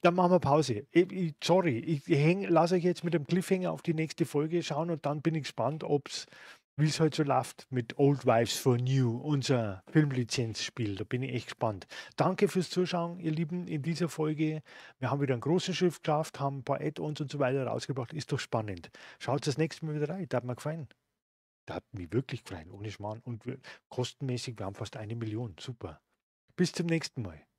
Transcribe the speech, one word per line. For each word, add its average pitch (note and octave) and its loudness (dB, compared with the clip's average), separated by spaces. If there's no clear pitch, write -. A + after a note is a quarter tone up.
Dann F3 6
machen F3+ 6
wir F3+ 8
Pause. C3+ 2
Ich, F#3 6
ich, F3+ -2
sorry, E3+ 4
ich D3+ -2
häng, E3+ 4
lass E3+ 6
euch F3+ 2
jetzt F3 0
mit E3 -2
dem D3+ 0
Cliffhanger F3+ 2
auf D#3 -6
die E3+ 0
nächste D#3 0
Folge D#3 0
schauen D#3+ -2
und D#3 -4
dann D3 0
bin D#3+ 2
ich D3+ -2
gespannt, C3+ -2
ob's, - -2
wie's D3 2
halt D#3+ 4
so D#3 0
läuft B2+ -2
mit B2 -2
Old C#3 4
Wives A#2 4
for B2 4
New, B2 4
unser B2+ 0
Filmlizenzspiel. A#2+ 0
Da G2+ -6
bin B2+ -4
ich C3 -6
echt A#2+ -4
gespannt. G#2 -4
Danke F#3 4
fürs F3+ 0
Zuschauen, F3 -2
ihr D#3+ -2
Lieben, E3+ -2
in D#3 -4
dieser D#3+ -2
Folge. D#3 -2
Wir B2 -2
haben C#3 0
wieder C3+ 2
einen A#2 -2
großen F3 0
Schritt F3 0
geschafft, D#3 0
haben C#3 -2
ein B2 -12
paar C#3 -2
Add-ons D3+ -4
und C#3+ -4
so D3 -6
weiter C3+ 2
rausgebracht. A#2+ -4
Ist D3+ -6
doch C#3 -2
spannend. G#2 -4
Schaut C#3 -2
das C#3 -2
nächste D#3+ -2
Mal D3+ -4
wieder D3 -2
rein. F3+ -8
Da B2+ 0
hat A#2+ -2
mir B2 -4
gefallen. D3+ -8
Da - -10
hat - -12
mir F2+ -10
wirklich B2+ -4
gefallen, E2+ -14
ohne G2+ -12
Schmarrn. G#2 -10
Und A#2 -12
wir, B2+ -10
kostenmäßig, B2 -6
wir G2+ -6
haben G2 -6
fast - -10
eine A2 -8
Million. A2 -6
Super. G2 -12
Bis F3+ 2
zum E3+ -4
nächsten D#3+ -2
Mal. E2 -12